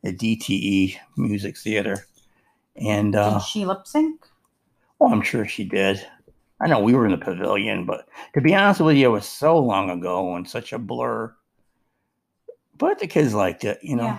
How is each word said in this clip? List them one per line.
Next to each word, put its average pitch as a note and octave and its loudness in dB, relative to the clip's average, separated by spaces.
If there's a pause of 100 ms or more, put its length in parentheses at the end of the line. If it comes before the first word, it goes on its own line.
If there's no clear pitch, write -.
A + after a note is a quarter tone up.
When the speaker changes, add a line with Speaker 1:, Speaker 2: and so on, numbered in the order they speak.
Speaker 1:
at F#2+ -6
D A2+ 0
T A2 -4
E F#2+ 0 (180)
Music G#2 -4
Theater. G#2 -4 (720)
And, G#2 0
uh, G#2 2
Speaker 2:
Did G2+ -2
she G#3+ -6
lip G3 -6
sync? D#4 -2 (720)
Speaker 1:
Oh, - 6
I'm G#2 2
sure A2 -4
she - -8
did. G2 0 (540)
I - -2
know C3+ 2
we A2+ 4
were B2 4
in G2 2
the F2 0
pavilion, G2+ -4
but - -8 (280)
to D3 2
be D3+ 4
honest G3 4
with D#3 6
you, C3+ 6
it A#2 6
was G#2 -2
so D#3+ 2
long G2+ 2
ago F2+ -4
and F2+ -8
such - -10
a B2+ -8
blur. A#2 -6 (1400)
But F#4 0
the G3+ -6
kids D3+ 2
liked F#2 -2
it, - -4
you C#3+ -6
know, A#2 -2
Speaker 2:
Yeah. A2+ -4